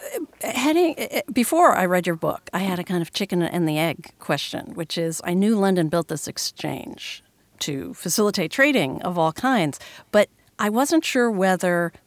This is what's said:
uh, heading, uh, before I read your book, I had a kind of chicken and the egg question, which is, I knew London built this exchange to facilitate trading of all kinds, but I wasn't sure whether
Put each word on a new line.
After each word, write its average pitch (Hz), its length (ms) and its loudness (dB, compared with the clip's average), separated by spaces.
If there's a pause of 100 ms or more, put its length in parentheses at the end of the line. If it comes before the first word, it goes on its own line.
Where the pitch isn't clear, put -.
(440)
uh, 220 80 -4
heading, 311 480 2
uh, 240 220 -4 (120)
before 294 420 6
I 190 100 2
read 180 220 2
your 170 80 0
book, - 380 -4
I 180 60 -2
had 190 200 -2
a 175 40 -6
kind 180 180 -2
of 165 120 -6
chicken 185 280 -2
and 165 260 0
the 151 120 0
egg 160 400 -4
question, - 560 -6
which 170 220 -6
is, 165 260 -4
I 175 100 -2
knew 202 220 4
London 190 340 2
built 170 180 -2
this 151 200 -8
exchange - 960 -10 (360)
to 135 340 -8
facilitate 196 580 -2
trading 254 500 2
of 175 160 -4
all 160 160 4
kinds, 226 460 0 (320)
but 208 180 4 (300)
I 208 100 0
wasn't 285 340 2
sure 240 280 2
whether 180 600 2 (160)